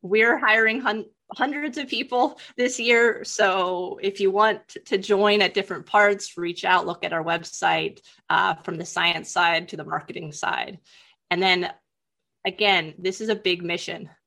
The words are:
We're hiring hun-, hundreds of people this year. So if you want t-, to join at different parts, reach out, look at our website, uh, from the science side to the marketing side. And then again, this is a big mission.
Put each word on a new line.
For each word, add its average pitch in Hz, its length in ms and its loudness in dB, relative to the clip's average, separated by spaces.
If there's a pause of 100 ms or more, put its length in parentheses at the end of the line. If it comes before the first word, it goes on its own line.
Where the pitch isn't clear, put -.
We're 220 360 4
hiring 220 440 2
hun-, 220 240 -2 (280)
hundreds 294 440 -4
of 285 100 -6
people 247 520 -2 (180)
this 247 220 0
year. 233 440 4
So 185 800 0
if 196 180 -4
you 196 120 4
want 208 380 2
t-, - 100 -16
to - 180 -4
join 208 440 4
at 180 120 2
different - 320 -4
parts, 208 500 2
reach 175 300 -6
out, 180 220 2
look 170 180 -6
at 175 80 -2
our 165 100 -2
website, 165 760 -2 (280)
uh, 175 260 2
from 170 220 -8
the 175 80 -8
science 170 440 -2
side 170 400 0
to - 80 -12
the 151 80 -10
marketing 156 460 -8
side. - 480 -6 (500)
And 180 140 0
then 180 280 2 (720)
again, 190 540 0
this 185 240 -6
is 220 80 -6
a 214 60 0
big 180 280 -2
mission. 170 460 -8 (180)